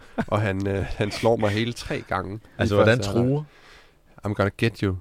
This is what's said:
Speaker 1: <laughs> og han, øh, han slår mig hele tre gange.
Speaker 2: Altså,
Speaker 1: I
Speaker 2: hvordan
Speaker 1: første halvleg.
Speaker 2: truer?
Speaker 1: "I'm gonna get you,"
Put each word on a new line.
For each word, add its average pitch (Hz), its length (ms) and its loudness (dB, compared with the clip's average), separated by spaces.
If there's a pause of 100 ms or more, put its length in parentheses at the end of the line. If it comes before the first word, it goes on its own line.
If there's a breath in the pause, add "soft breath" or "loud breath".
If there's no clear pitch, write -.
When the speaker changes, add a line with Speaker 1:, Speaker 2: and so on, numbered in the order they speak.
(160 soft breath)
Speaker 1:
<laughs> - 100 -2
og 104 140 0
han, 98 260 -2
øh, 98 220 -2
han 101 220 -2
slår 117 260 2
mig 107 140 0
hele 113 220 -2
tre - 360 -8
gange. 95 320 -4 (180)
Speaker 2:
Altså, 104 160 2
Speaker 1:
I - 20 4
Speaker 2:
hvordan 104 220 6
Speaker 1:
første 101 140 -2
halvleg. 120 200 2
Speaker 2:
truer? 147 100 0 (840 soft breath)
Speaker 1:
"I'm 104 60 0
gonna 98 260 0
get 113 200 0
you," 95 220 0